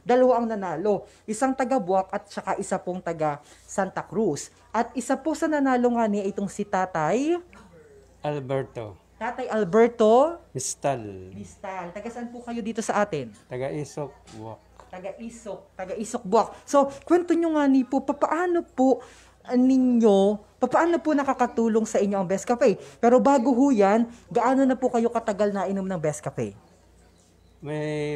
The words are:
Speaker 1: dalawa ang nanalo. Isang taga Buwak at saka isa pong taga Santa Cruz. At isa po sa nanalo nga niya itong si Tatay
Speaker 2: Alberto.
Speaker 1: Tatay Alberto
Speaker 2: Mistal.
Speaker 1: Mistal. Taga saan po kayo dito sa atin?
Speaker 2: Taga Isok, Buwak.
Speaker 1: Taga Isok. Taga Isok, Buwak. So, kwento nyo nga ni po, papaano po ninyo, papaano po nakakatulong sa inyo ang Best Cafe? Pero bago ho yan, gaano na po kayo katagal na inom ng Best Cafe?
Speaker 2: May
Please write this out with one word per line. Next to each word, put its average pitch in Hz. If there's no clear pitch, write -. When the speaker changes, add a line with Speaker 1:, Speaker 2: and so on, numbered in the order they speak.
Speaker 1:
dalawa 247
ang 233
nanalo. 196
Isang 262
taga 262
Buwak 190
at -
saka 196
isa 196
pong 180
taga 156
Santa 185
Cruz. 175
At 233
isa 269
po 311
sa 311
nanalo 247
nga 233
niya 202
itong 202
si 202
Tatay 190
Speaker 2:
Alberto. 131
Speaker 1:
Tatay 240
Alberto 226
Speaker 2:
Mistal. 107
Speaker 1:
Mistal. 175
Taga 208
saan 233
po 240
kayo 233
dito 220
sa 208
atin? 135
Speaker 2:
Taga 127
Isok, 147
Buwak. 110
Speaker 1:
Taga 185
Isok. 220
Taga 185
Isok, 226
Buwak. 196
So, 277
kwento 349
nyo 330
nga 285
ni 269
po, 262
papaano 339
po 262
ninyo, 240
papaano 320
po 311
nakakatulong 240
sa 220
inyo 202
ang 196
Best 190
Cafe? 247
Pero 240
bago 269
ho 262
yan, 208
gaano 254
na 262
po 254
kayo 233
katagal 214
na 196
inom 196
ng 190
Best 151
Cafe? 110
Speaker 2:
May 151